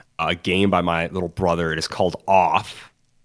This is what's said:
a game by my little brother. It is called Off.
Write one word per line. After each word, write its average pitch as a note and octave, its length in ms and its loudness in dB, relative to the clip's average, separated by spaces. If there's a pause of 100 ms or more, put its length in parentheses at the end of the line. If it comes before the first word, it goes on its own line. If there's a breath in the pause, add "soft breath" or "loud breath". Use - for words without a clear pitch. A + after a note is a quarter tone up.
(180)
a D#2+ 160 -2
game F#2+ 360 2
by F2+ 100 2
my E2+ 280 0
little F2+ 200 -4
brother. E2+ 440 0
It D#2 60 -4
is D#2+ 100 -4
called F2+ 280 -2 (100)
Off. F#2 640 0 (340)